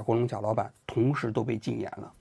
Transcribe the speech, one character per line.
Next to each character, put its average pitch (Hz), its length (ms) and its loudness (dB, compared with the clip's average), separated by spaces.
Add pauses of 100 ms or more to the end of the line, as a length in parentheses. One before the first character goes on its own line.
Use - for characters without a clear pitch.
国 110 120 4
龙、 120 120 4
贾 113 120 -4
老 107 140 0
板 104 180 -2 (140)
同 127 300 2
时 120 160 -2
都 117 120 0
被 113 140 0
禁 113 220 -4
言 98 180 -6
了。 - 240 -12